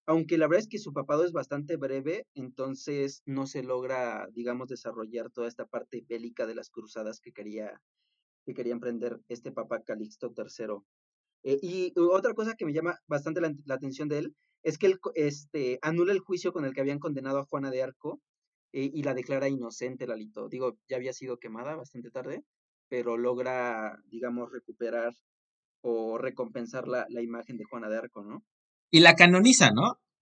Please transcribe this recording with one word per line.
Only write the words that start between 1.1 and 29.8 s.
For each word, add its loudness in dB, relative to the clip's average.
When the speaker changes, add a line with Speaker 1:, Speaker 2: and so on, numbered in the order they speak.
Speaker 1:
es 0
bastante -4
breve, -4
entonces -6
no -2
se -8
logra, -4
digamos, -4
desarrollar -8
toda -6
esta -10
parte -10
bélica -6
de -8
las -12
cruzadas -10
que -20
quería, -12
que -10
quería -4
emprender -4
este -10
papa -6
Calixto -8
tercero. -8
Eh, 2
y -4
otra 6
cosa -2
que -6
me -2
llama -2
bastante -2
la, 0
la -4
atención -6
de -2
él -6
es -2
que 4
él 6
co-, -6
este, -2
anula 2
el 2
juicio -2
con -4
el -4
que -4
habían -2
condenado -4
a -4
Juana -4
de -2
Arco, -8
eh, -2
y -4
la 0
declara -2
inocente, -6
Lalito. -8
Digo, -4
ya -4
había -4
sido -10
quemada -10
bastante -16
tarde, -10
pero -2
logra, -2
digamos, -6
recuperar -4
o -2
recompensar -6
la, -2
la -6
imagen -8
de -12
Juana -10
de -2
Arco, -10
¿no? -14
Speaker 2:
Y 12
la 12
canoniza, 10
¿no? 2